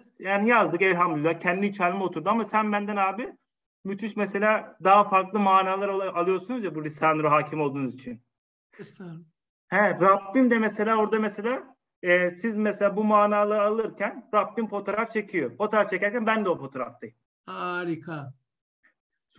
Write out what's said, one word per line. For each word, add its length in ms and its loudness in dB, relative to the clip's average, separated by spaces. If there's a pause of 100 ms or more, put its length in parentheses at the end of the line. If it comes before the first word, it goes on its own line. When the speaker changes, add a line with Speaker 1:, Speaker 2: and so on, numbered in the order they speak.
(200)
Speaker 1:
yani 300 0
yazdık 320 4
elhamdülillah. 580 2
Kendi 260 0
iç 140 -4
halime 240 0
oturdu 260 -4
ama 160 0
sen 260 0
benden 260 -4
abi 360 -2 (520)
müthiş 300 -8
mesela 680 0
daha 260 6
farklı 300 2
manalar 500 2
al-, 240 -4
alıyorsunuz 500 -2
ya 120 -6
bu 80 -8
Risale-i 360 0
Nur'a 120 2
hakim 300 0
olduğunuz 340 -4
için. 260 -14 (580)
Speaker 2:
Estağfurullah. 400 -16 (480)
Speaker 1:
He, 320 2
Rabbim 520 4
de 60 2
mesela 380 0
orada 240 2
mesela, 560 -4 (280)
e, 280 2
siz 260 -6
mesela 380 0
bu 80 -2
manaları 580 4
alırken 720 -2
Rabbim 340 0
fotoğraf 460 -4
çekiyor. 440 -4
Fotoğraf 320 2
çekerken 360 -2
ben 200 0
de 40 -2
o 80 0
fotoğraftayım. 580 -10 (300)
Speaker 2:
Harika. 880 -8 (1040)